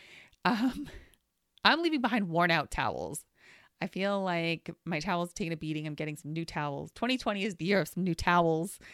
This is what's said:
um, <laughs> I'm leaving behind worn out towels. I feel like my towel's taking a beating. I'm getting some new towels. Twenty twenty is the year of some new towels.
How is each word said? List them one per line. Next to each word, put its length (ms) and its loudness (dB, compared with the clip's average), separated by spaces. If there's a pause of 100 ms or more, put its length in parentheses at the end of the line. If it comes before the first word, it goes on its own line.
(460)
um, 420 0 (380)
<laughs> 400 -6
I'm 160 6
leaving 200 2
behind 280 0
worn 220 4
out 180 2
towels. 560 -4 (560)
I 60 -4
feel 340 -2
like 480 -2 (160)
my 140 -2
towel's 340 -2
taking 200 -4
a 40 -8
beating. 300 -4
I'm 80 -6
getting 220 -6
some 140 -10
new 140 -4
towels. 480 -6
Twenty 240 -2
twenty 280 -2
is 100 -4
the 100 -6
year 140 4
of 80 0
some 160 -4
new 100 0
towels. 640 4 (160)